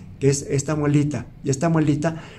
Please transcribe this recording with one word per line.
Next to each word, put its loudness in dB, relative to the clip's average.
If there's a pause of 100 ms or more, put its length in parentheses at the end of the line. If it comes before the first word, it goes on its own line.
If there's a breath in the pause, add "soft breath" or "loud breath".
(200)
que 4
es 2
esta 0
muelita, 2 (160)
y 0
esta 0
muelita, 2 (240 loud breath)